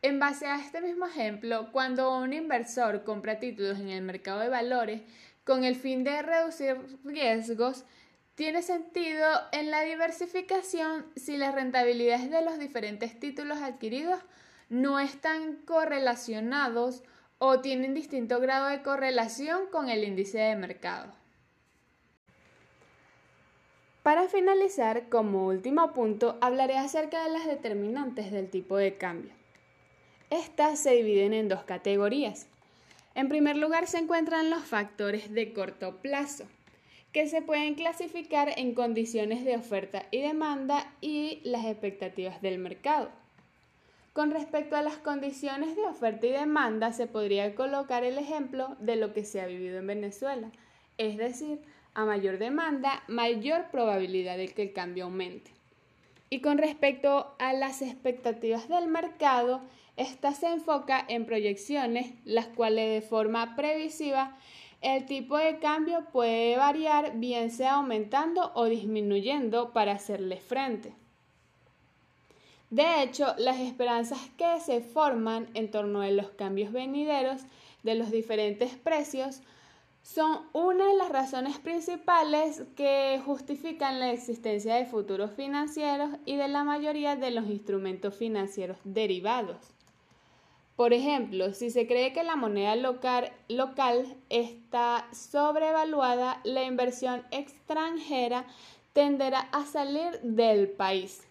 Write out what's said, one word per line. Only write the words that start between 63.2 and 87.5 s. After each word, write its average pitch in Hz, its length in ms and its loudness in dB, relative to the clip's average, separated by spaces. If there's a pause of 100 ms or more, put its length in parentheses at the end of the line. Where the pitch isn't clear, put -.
previsiva 294 800 -2 (420)
el 269 240 0
tipo 269 320 -4
de 311 220 4
cambio 320 520 0
puede 233 460 4
variar, 294 640 2
bien 233 320 -2
sea 262 240 0
aumentando 277 800 0
o 240 100 2
disminuyendo 220 1080 0
para 202 200 2
hacerle 190 460 -4
frente. 247 560 -4 (1800)
De 302 320 4
hecho, 262 340 0
las 254 220 2
esperanzas 240 640 -2 (180)
que 339 220 2
se 247 200 0
forman 226 760 0
en 220 160 -2
torno 208 300 -2
de 196 120 0
los 196 180 2
cambios 202 420 -4
venideros 269 720 -2 (400)
de 226 140 0
los 226 140 -2
diferentes 220 680 0
precios 294 640 -2 (600)
son 311 380 0 (140)
una 370 320 4
de 392 80 6
las 359 160 4
razones 269 480 -2
principales 320 1040 2 (120)
que 277 500 2
justifican 285 760 -2
la 247 120 2
existencia 226 640 -2
de 247 100 2
futuros 208 460 -2
financieros 285 800 -2 (140)
y 277 120 -4
de 277 120 0
la 285 160 0
mayoría 294 520 0
de 254 140 -2
los 226 160 -2
instrumentos 196 680 -4